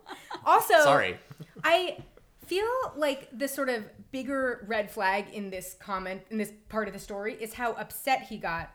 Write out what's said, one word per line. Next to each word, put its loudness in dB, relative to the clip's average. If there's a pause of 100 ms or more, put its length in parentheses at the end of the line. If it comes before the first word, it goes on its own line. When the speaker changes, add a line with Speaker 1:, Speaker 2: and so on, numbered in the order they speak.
(440)
Speaker 1:
Also, 6
Speaker 2:
Sorry. 6 (460)
Speaker 1:
I 2 (480)
feel 0 (300)
like 0
the -2
sort -4
of -2 (280)
bigger -2
red -2
flag 0
in -6
this -10
comment, -6
in -4
this -2 (160)
part -2
of -10
the -12
story, -6
is -8
how -2
upset -2
he -10
got -4